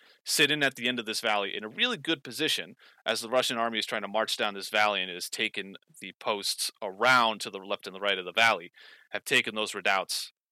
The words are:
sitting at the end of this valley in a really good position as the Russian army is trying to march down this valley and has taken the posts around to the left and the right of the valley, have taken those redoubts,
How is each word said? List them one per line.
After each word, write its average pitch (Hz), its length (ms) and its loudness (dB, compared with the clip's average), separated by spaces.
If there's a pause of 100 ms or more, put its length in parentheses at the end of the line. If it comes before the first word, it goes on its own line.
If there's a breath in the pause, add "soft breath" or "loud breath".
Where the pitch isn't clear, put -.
(260 soft breath)
sitting 147 380 2
at 135 120 2
the 120 140 -2
end 123 100 -2
of 110 60 -6
this 107 160 -4
valley 104 340 2
in 104 80 -6
a 107 60 -8
really 226 260 0
good 156 300 -2
position 120 500 -2 (300 soft breath)
as 110 160 0
the 113 80 -8
Russian 123 280 2
army 113 220 0
is 101 60 0
trying 110 160 -4
to 101 80 -6
march 107 260 0
down 107 180 0
this 98 160 -10
valley 104 320 4
and 92 80 -4
has 87 200 -8
taken 98 480 -6 (240)
the 95 180 -14
posts - 500 -4 (120)
around 113 600 4
to 120 80 -8
the 98 100 -10
left 98 280 -6
and 92 80 -12
the 95 60 -16
right 101 160 0
of 92 80 -6
the 90 80 -8
valley, 104 400 4 (380 soft breath)
have 104 120 -6
taken 120 320 2
those 107 180 -2
redoubts, 95 600 0 (180)